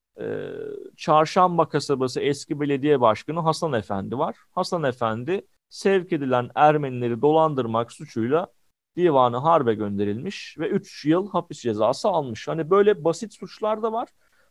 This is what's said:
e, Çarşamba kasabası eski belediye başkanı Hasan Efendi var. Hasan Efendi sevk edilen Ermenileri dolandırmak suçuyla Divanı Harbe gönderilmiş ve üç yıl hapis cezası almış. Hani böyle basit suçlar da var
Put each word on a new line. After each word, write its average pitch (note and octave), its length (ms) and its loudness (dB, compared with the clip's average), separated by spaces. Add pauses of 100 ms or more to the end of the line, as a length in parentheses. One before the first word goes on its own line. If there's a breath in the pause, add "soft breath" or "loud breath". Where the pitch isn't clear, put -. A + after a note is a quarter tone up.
(220)
e, G2+ 300 -8 (460)
Çarşamba E3 720 2
kasabası C3 520 -2
eski C#3 380 -2
belediye C#3+ 420 2
başkanı A#2+ 380 2
Hasan D#3+ 340 -2
Efendi G#2 440 -4
var. F3 180 -4 (160)
Hasan F3+ 320 -4
Efendi B2 640 -4 (220)
sevk F#3+ 440 0
edilen B2 420 0
Ermenileri C3 680 2
dolandırmak C3+ 680 2
suçuyla C#3+ 560 -2 (500)
Divanı C3+ 400 4
Harbe C#3 360 2
gönderilmiş G#2 840 -6
ve D3+ 100 -4
üç - 360 -6
yıl F3+ 240 0
hapis E3+ 320 -6
cezası A#2 480 0
almış. C#3 380 -4
Hani D#3 220 -4
böyle G3+ 340 4
basit E3 300 -2
suçlar G#3+ 500 -6
da A3 100 -4
var A#3 160 -6 (420)